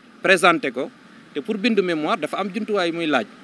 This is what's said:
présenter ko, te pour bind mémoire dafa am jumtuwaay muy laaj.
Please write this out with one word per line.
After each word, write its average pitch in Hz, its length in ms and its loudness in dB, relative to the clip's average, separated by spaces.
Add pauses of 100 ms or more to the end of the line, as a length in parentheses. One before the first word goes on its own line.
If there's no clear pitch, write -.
(220)
présenter 170 500 4
ko, 135 180 -6 (440)
te 147 80 -6
pour 214 160 -4
bind 202 240 0
mémoire 175 360 0
dafa 151 200 -6
am 196 160 -4
jumtuwaay 202 380 -2
muy 165 140 -4
laaj. 131 200 2 (180)